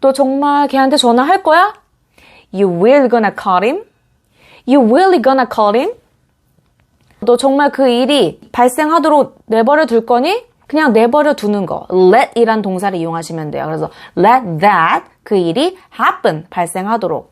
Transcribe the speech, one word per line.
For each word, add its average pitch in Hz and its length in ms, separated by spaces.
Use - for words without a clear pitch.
또 269 120
정말 285 560
걔한테 269 280
전화할 269 460
거야? 359 320
You 196 160
really 233 400
gonna 220 280
call 185 280
him? 330 200
You 269 160
really 330 400
gonna 262 300
call 208 240
him? 320 160
너 240 160
정말 277 340
그 269 180
일이 240 520
발생하도록 302 920
내버려 254 400
둘 226 200
거니? 294 380
그냥 302 260
내버려 240 420
두는 208 320
거. - 240
let이란 208 720
동사를 190 360
이용하시면 165 520
돼요. 139 160
그래서 156 240
let 196 440
that, 196 440
그 - 140
일이 196 400
happen, 196 500
발생하도록. 185 800